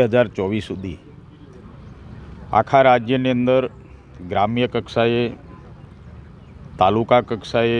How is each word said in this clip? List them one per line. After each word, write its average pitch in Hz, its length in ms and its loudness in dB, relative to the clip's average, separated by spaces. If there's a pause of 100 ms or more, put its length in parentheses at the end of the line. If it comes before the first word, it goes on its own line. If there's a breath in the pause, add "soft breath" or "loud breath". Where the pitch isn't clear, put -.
હજાર 117 260 2
ચોવીસ 101 400 -4
સુધી 90 300 -10 (1500)
આખા 135 300 4
રાજ્યની 127 480 4
અંદર 127 340 2 (640)
ગ્રામ્ય 110 400 0
કક્ષાએ, 117 540 0 (1600)
તાલુકા 110 440 2
કક્ષાએ, 117 580 -2